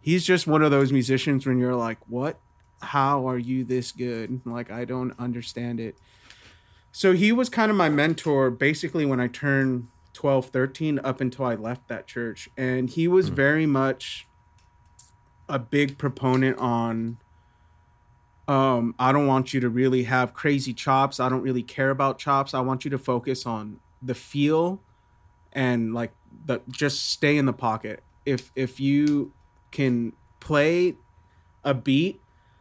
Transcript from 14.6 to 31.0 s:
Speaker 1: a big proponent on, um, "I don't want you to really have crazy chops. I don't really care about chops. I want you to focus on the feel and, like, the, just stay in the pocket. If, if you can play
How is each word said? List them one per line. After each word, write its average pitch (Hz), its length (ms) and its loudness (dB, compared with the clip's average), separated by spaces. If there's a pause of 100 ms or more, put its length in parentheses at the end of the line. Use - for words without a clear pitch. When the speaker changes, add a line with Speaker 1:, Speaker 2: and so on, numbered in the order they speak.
Speaker 1:
a 143 120 -4
big 139 380 -2
proponent 131 640 0
on, 117 580 -2 (1300)
um, 131 520 2
"I 127 120 4
don't 143 160 4
want 131 260 2
you 135 60 0
to 123 100 0
really 127 340 2
have 123 300 0
crazy 135 400 0
chops. 135 460 0
I 127 100 0
don't 131 120 -2
really 127 220 -2
care 135 260 -2
about 135 300 0
chops. 139 340 0
I 131 80 -2
want 131 240 -2
you 147 60 -4
to 139 60 -4
focus 127 480 -2
on 107 340 -8 (220)
the 127 140 -6
feel 156 680 0 (680)
and, 120 420 0
like, 117 180 -6 (340)
the, 131 240 -4
just 139 400 -2
stay 147 280 2
in 139 80 2
the 127 80 0
pocket. 110 480 -4 (240)
If, 135 300 -4
if 131 240 -6
you 143 540 2 (380)
can 120 420 0 (260)
play 160 560 2 (680)